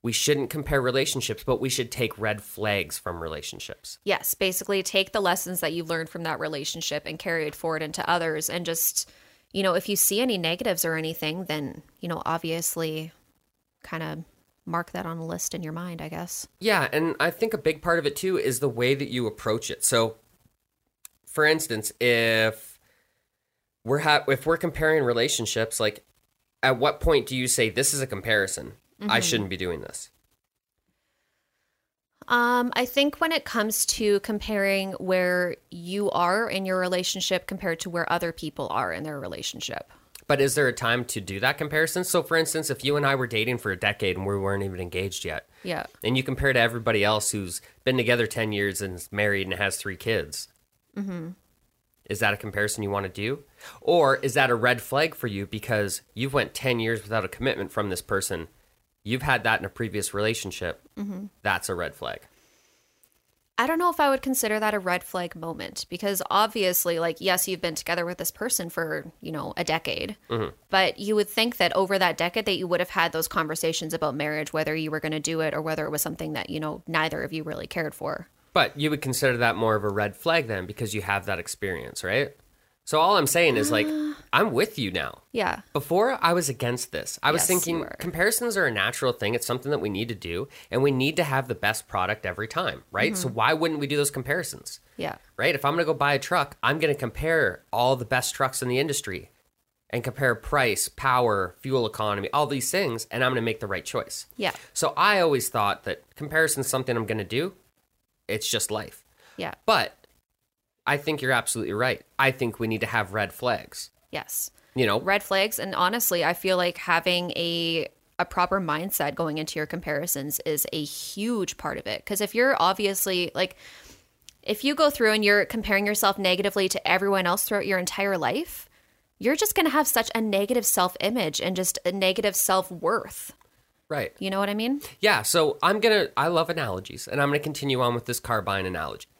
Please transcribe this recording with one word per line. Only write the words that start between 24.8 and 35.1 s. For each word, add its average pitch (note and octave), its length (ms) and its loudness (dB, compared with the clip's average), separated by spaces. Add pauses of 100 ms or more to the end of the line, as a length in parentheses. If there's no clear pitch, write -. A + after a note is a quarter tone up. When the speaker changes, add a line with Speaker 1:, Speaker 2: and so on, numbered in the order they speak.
Speaker 1:
relationships, A#2 760 0
like, G#2+ 260 0 (560)
at C3 160 4
what D3 240 2
point D#3 240 6
do C3 100 -6
you B2+ 120 0
say, A#2 220 4
"This C3+ 240 2
is C#3 80 -2
a C3 60 -2
comparison. G2 680 -2 (280)
I G#2 40 -8
Speaker 2:
Mm-hmm. A2 160 2
Speaker 1:
shouldn't G#2 280 0
be F#2+ 80 -4
doing F2 240 -4
this"? - 300 -14 (2250)
Speaker 2:
Um, A#3+ 480 2
I B3 100 2
think C#4 340 0
when E4 140 2
it D#4 100 0
comes A3 440 0
to G3+ 340 2
comparing G3 720 0
where F3+ 640 0 (140)